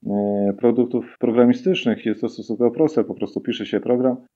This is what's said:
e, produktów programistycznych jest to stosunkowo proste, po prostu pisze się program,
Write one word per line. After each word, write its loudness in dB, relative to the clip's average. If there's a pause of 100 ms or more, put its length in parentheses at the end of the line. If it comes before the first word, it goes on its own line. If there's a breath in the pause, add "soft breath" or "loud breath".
e, 0
produktów 0
programistycznych 2
jest -2
to -2
stosunkowo -2
proste, 2
po -8
prostu -6
pisze -6
się -2
program, 0 (180)